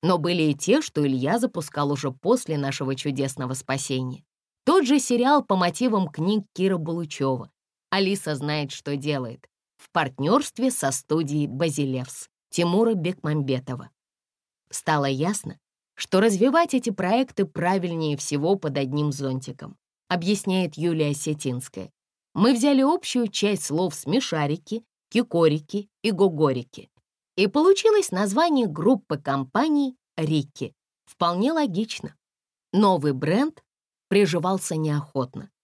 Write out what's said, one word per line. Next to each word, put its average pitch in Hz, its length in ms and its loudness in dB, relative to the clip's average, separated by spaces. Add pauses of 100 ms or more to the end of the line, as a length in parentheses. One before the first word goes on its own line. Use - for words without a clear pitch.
Но 175 160 2
были 170 240 0
и 147 100 2
те, 220 280 2
что 151 240 -4
Илья 139 340 0
запускал 147 520 -4
уже 139 200 -4
после 170 480 -2
нашего 139 360 -4
чудесного 135 600 -4
спасения. 131 680 -6 (420)
Тот 330 200 4
же 277 140 4
сериал 254 440 2
по 196 120 0
мотивам 185 540 0
книг 196 440 -2
Кира 185 240 0
Булычева 151 720 -4 (400)
«Алиса 190 460 0
знает, 147 360 -4
что - 240 -6
делает» 135 520 -6 (300)
в - 120 -20
партнерстве 175 800 0
со 143 220 -2
студией 147 560 -2
«Базилевс» 139 840 -4 (200)
Тимура 190 440 2
Бекмамбетова. 147 960 -4 (800)
Стало 151 360 0
ясно, 143 520 -2 (380)
что - 240 0
развивать 233 540 4
эти 254 160 0
проекты 202 560 0
правильнее 170 720 -2
всего 147 380 0
под 147 220 -4
одним 143 340 0
зонтиком, 131 680 -8 (300)
объясняет 185 680 0
Юлия 156 360 0
Осетинская. 139 800 -6 (420)
Мы 247 200 4
взяли 262 280 4
общую 269 480 0
часть 202 360 -2
слов 156 300 -2
«смешарики», 160 880 -4 (260)
«кикорики» 165 800 0 (140)
и 220 80 0
«гогорики». 156 800 0 (480)
И 196 100 4
получилось 392 640 4
название 233 560 2
группы 160 500 0
компаний 254 760 0 (220)
«Рики». 151 560 -2 (320)
Вполне 180 480 -2
логично. 220 640 -4 (580)
Новый 180 400 4
бренд 185 500 -2 (460)
приживался 185 680 0
неохотно. 147 720 -4 (140)